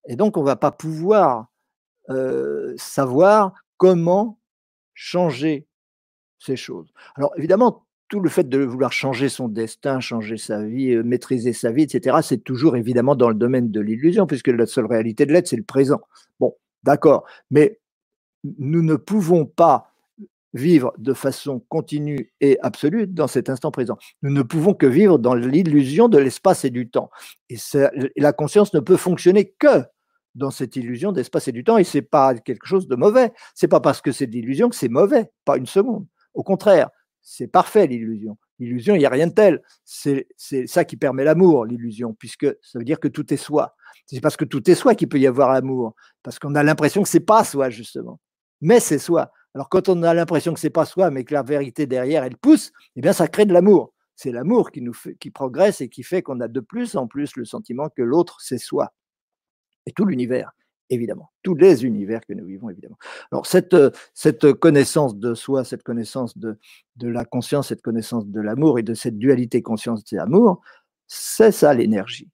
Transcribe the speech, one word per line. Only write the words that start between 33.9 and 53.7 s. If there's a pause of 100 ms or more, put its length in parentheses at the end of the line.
que
c'est
de
l'illusion
que
c'est
mauvais, (120)
pas
une
seconde. (280)
Au
contraire, (300)
c'est
parfait
l'illusion. (220)
L'illusion,
il
y
a
rien
de
tel. (240)
C'est,
c'est
ça
qui
permet
l'amour,
l'illusion,
puisque (160)
ça
veut
dire
que
tout
est
soi. (320)
C'est
parce
que
tout
est
soi
qu'il
peut
y
avoir
l'amour, (260)
parce
qu'on
a
l'impression
que
c'est
pas
soi,
justement. (400)
Mais
c'est
soi. (240)
Alors,
quand
on
a
l'impression
que
c'est
pas
soi,
mais
que
la
vérité
derrière,
elle
pousse, (240)
eh
bien,
ça
crée
de
l'amour. (220)